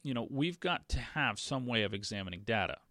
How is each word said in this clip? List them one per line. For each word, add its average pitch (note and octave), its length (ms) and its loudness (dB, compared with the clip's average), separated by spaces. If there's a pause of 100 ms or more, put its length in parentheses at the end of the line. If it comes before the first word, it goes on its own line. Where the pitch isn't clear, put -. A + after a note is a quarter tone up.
you C#3 120 -2
know, A#2 160 0
we've D#3+ 280 0
got - 300 -2
to - 100 0
have B2 400 0
some C3 280 -2
way A#2 160 2
of G2 100 2
examining G2 480 -4
data. G#2 380 2 (120)